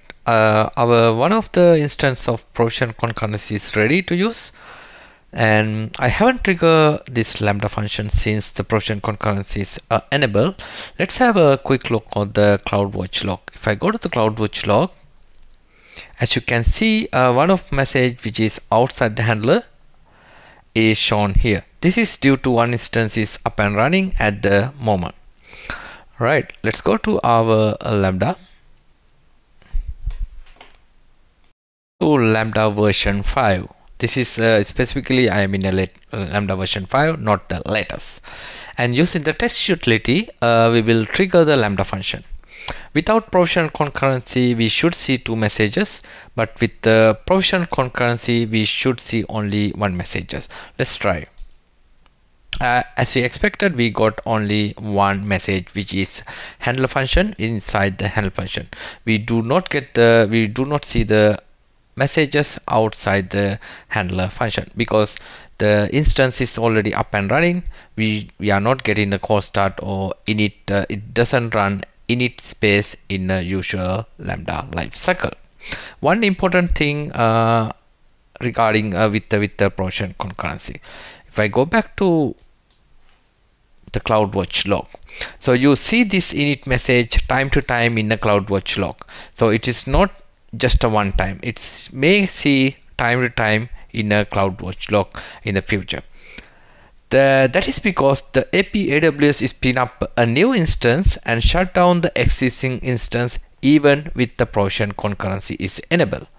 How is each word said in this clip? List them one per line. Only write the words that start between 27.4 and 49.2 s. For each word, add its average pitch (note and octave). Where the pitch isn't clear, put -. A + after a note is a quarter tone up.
uh, A2
Lambda. G2
To F3
Lambda A2
version G2+
five. G#2
This B2+
is, A#2+
uh, A2+
specifically B2+
I G2+
am G2
in F#2+
a F#2+
late, F#2
uh, G2
Lambda G2+
version F#2+
five, D3+
not G#2+
the F2
latest. -
And A#2+
using D#3+
the D3+
test -
utility, C3+
uh, A#2
we A#2
will A2+
trigger F3+
the D3
Lambda G#2
function. -
Without G#3+
provisional E3+
concurrency, B2+
we A2+
should E3+
see -
two A2+
messages, G#2+
but -
with -
the A2
provisional F#3
concurrency, A#2+
we A2
should -
see A2+